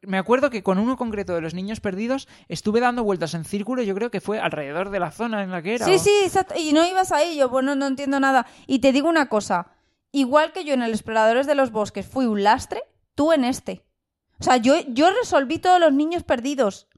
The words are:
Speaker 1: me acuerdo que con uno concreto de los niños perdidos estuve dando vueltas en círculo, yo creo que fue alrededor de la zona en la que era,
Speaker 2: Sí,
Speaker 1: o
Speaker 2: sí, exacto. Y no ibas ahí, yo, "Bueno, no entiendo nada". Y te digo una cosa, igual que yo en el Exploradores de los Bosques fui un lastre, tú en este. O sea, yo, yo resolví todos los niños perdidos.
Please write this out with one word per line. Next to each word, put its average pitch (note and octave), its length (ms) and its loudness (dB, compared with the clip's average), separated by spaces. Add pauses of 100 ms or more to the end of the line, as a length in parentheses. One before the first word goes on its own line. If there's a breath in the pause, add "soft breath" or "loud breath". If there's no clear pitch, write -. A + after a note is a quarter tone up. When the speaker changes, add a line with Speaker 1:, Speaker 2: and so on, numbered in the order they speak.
Speaker 1:
me F#3+ 160 -6
acuerdo B3 320 0
que A3 140 -6
con F#3+ 160 0
uno B3 180 0
concreto G3+ 380 -6
de E3 60 -2
los D#3+ 120 -8
niños G3 260 -8
perdidos A3 480 -6 (200 soft breath)
estuve G#3 320 -2
dando A#3+ 240 0
vueltas E3+ 320 -2
en D#3+ 80 -6
círculo, A3 400 -4
yo G3 100 -2
creo A3+ 160 -4
que F#3+ 120 -6
fue G#3 180 -6
alrededor D#3 500 -4
de G3 100 -4
la E3 120 -4
zona A3 320 -6
en F#3 80 -8
la F3 100 -6
que G3+ 140 -4
era, A#3+ 100 -4
Speaker 2:
Sí, F4+ 100 4
Speaker 1:
o F4+ 40 2
Speaker 2:
sí, G4+ 100 2 (140)
exacto. F#4 340 -2
Y D#4 160 0
no D#4 140 6
ibas F#4 240 0
ahí, D#4+ 260 0
yo, C4 120 2
"Bueno, C4 260 -2
no C#4 100 -2
entiendo C#4 340 -2
nada". C4+ 280 2 (180 loud breath)
Y C4 140 0
te C4+ 120 6
digo C#4+ 180 2
una D#4 200 2
cosa, G3 380 -2 (440)
igual C#4+ 420 2
que F#4 120 -8
yo D4 80 -2
en B3+ 80 0
el A3+ 100 -4
Exploradores A3 540 2
de D4 100 0
los C4+ 160 2
Bosques G3+ 360 -6
fui C4 180 -2
un G#3 180 -2
lastre, A3+ 380 0 (340)
tú D4+ 180 2
en C4+ 100 2
este. A#3+ 420 -6 (540)
O - 40 -10
sea, B3+ 140 4
yo, B3 160 4 (140)
yo C#4 240 4
resolví D#4+ 480 0
todos F4+ 200 4
los D#4 140 6
niños D#4 300 -2
perdidos. B3 640 -2 (100)